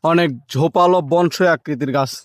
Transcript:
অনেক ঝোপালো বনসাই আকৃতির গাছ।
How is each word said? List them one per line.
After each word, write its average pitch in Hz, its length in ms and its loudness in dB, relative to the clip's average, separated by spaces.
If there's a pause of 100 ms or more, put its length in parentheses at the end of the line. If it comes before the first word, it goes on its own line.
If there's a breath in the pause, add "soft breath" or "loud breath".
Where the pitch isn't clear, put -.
অনেক 165 260 2 (240)
ঝোপালো 175 460 2 (120)
বনসাই 175 440 0
আকৃতির 139 420 -6
গাছ। 135 140 -2 (140)